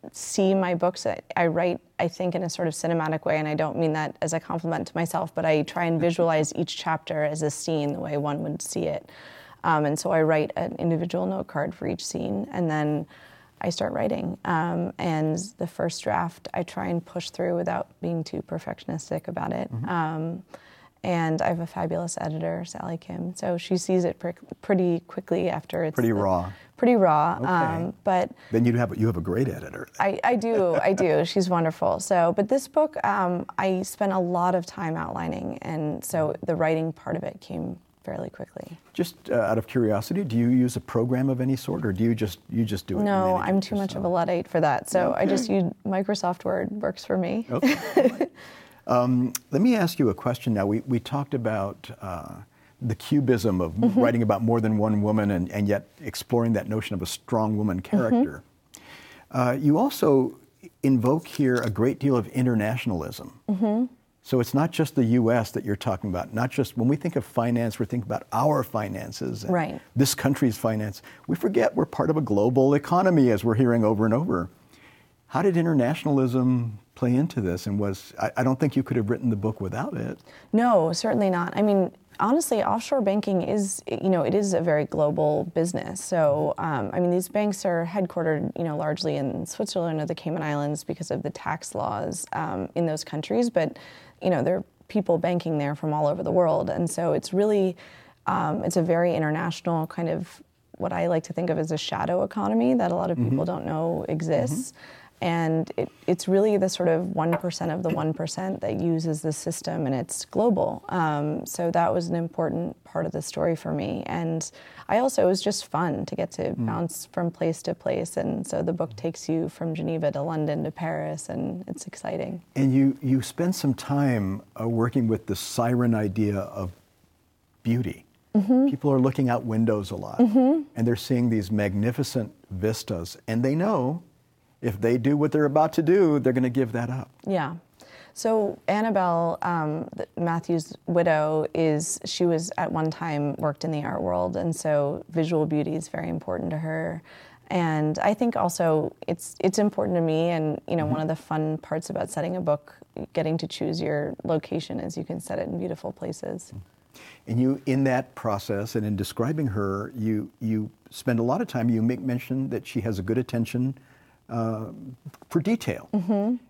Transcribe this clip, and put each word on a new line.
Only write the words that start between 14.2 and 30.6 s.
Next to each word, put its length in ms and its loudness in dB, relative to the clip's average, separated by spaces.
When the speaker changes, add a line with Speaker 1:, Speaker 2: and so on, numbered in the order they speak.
Speaker 1:
Um, 540 -2
and 400 0
the 100 -4
first 360 -4
draft, 500 -2
I 100 -4
try 240 -6
and 180 -2
push 240 -8
through 260 -2
without 320 -2
being 240 -2
too 160 -8
perfectionistic 880 -8
about 240 -4
it. 180 -4
Speaker 2:
Mm-hmm. 160 -6
Speaker 1:
Um, 560 -4
and 360 0
I 60 2
have 140 0
a 60 -6
fabulous 520 -4
editor, 460 -4
Sally 320 -10
Kim. 380 -8
So 220 -2
she 200 -2
sees 260 2
it 160 -2
pre-, 140 -6
pretty 460 2
quickly 420 -2
after 360 -4
it's 100 -4
Speaker 2:
Pretty 140 2
Speaker 1:
the 60 2
Speaker 2:
raw. 360 0
Speaker 1:
Pretty 220 4
raw. 420 4
Speaker 2:
Okay. 100 -2
Speaker 1:
Um, 440 0
but 280 2
Speaker 2:
Then 140 4
you 100 4
have, 220 0
you 100 4
have 100 2
a 40 -2
great 260 0
editor. 400 -10
Speaker 1:
I, 280 2
I 100 4
do, 460 2